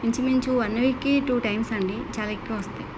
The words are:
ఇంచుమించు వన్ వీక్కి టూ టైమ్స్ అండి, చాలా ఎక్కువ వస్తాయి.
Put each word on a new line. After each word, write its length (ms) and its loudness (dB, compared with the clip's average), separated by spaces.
ఇంచుమించు 480 2
వన్ 220 2
వీక్కి 460 2
టూ 180 2
టైమ్స్ 340 -2
అండి, 200 0
చాలా 380 -4
ఎక్కువ 260 -6
వస్తాయి. 300 -8